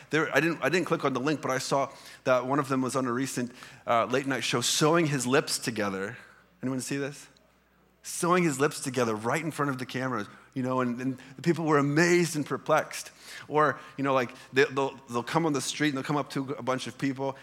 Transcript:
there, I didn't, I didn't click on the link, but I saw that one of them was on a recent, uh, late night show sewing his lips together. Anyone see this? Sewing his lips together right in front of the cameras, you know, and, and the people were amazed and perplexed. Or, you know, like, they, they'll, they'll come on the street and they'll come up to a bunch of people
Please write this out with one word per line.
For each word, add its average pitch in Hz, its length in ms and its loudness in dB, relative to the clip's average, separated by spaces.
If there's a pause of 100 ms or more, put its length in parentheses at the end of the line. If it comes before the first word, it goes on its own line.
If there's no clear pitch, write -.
there, 147 260 0
I 139 60 6
didn't, 165 220 0
I 135 80 2
didn't 170 160 2
click 165 180 0
on 139 80 0
the 123 80 -2
link, 139 220 -2
but 127 80 -2
I 131 80 0
saw 139 320 -2 (340)
that 127 220 4
one 139 120 2
of 135 120 -2
them 131 100 2
was 127 160 -2
on 131 100 0
a 120 60 0
recent, 127 400 -4 (340)
uh, 117 200 4
late 135 200 0
night 135 160 -2
show 120 200 0
sewing 165 440 4
his 139 200 -2
lips 135 320 2
together. 101 580 -4 (460)
Anyone 127 180 -4
see 139 160 -6
this? 139 300 -8 (760)
Sewing 175 400 2
his 143 160 2
lips 151 220 0
together 123 340 0
right 120 280 -2
in 160 80 -4
front 143 200 -2
of 127 80 -6
the 127 80 -8
cameras, 123 420 -4 (260)
you 131 80 -4
know, 127 180 0
and, 120 200 0
and 131 180 -4 (180)
the 131 60 -16
people 165 240 0
were 151 120 6
amazed 160 580 4
and 147 100 -2
perplexed. - 640 -2 (380)
Or, 147 300 2 (180)
you 135 80 -4
know, 135 100 2
like, 123 160 2 (220)
they, 135 120 6
they'll, 135 300 0 (160)
they'll 120 120 -2
come 160 220 0
on 156 80 2
the 135 80 0
street - 280 -2
and 135 80 -2
they'll 131 80 -4
come 147 120 -2
up 139 140 -4
to 135 280 -6
a - 40 -10
bunch 127 240 -2
of 113 120 -10
people 135 440 -4